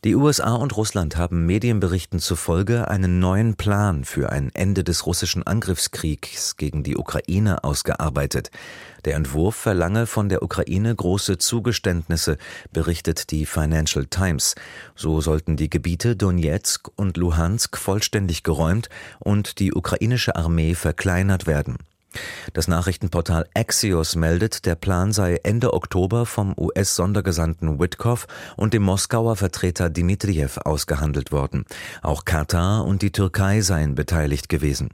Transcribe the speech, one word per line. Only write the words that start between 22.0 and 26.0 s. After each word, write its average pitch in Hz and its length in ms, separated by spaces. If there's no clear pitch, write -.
Das - 160
Nachrichtenportal 87 880
Axios - 640
meldet, 85 480
der 85 100
Plan 92 380
sei 92 300
Ende 113 300
Oktober 95 520